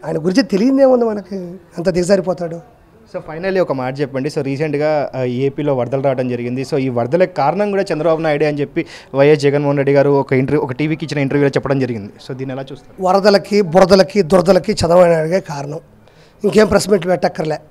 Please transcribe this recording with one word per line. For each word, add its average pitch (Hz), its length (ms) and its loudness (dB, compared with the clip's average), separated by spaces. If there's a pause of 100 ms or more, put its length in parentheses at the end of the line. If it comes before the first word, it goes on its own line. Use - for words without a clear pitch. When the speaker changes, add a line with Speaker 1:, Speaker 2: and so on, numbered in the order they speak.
Speaker 1:
ఆయన 160 120 -4
గురించి 185 240 0
తెలియదేముంది 254 640 2
మనకి, 208 300 -6 (440)
అంత 175 120 -2
దిగజారిపోతాడు. 175 720 -2 (560)
Speaker 2:
So, - 20 -8
finally 175 400 -4
ఒక 165 140 0
మాట 135 280 -4
చెప్పండి. 131 280 -4
So, 151 140 -4
రీసెంట్గా, 147 720 -2
ఆ, 131 80 -4
ఏపీలో 135 520 -2
వరదలు 123 280 -2
రావడం 131 260 0
జరిగింది. 123 340 -6
So, 139 160 -4
ఈ 131 100 -2
వరదలకు 131 460 0
కారణం 170 360 -2
కూడా 196 220 -2
చంద్రబాబు 160 280 0
నాయుడే 156 260 0
అని 147 140 -4
చెప్పి 143 260 -4 (280)
వైఎస్ 143 260 6
జగన్మోహన్ 143 360 0
రెడ్డి 139 160 0
గారు 139 180 4
ఒక 139 220 0
ఇంటర్వ్యూ, 139 300 0
ఒక 135 100 -6
టీవీకి 151 320 -4
ఇచ్చిన 147 140 -6
ఇంటర్వ్యూలో 139 320 0
చెప్పడం 139 280 -2
జరిగింది. 117 340 -6 (160)
So, 139 80 -12
దీన్ని 131 180 -10
ఎలా 135 180 -10
చూస్తారు? - 300 -16
Speaker 1:
వరదలకి, 196 600 2
బురదలకి, 190 600 4
దురదలకి 180 500 2
చంద్రబాబు 175 340 4
నాయుడు 160 220 2
గారే 185 120 0
కారణం, 147 400 -10 (640)
ఇంకేం 208 220 4
ప్రెస్ 202 240 0
మీట్లు 185 200 0
పెట్టక్కర్లే. 165 480 -2 (120)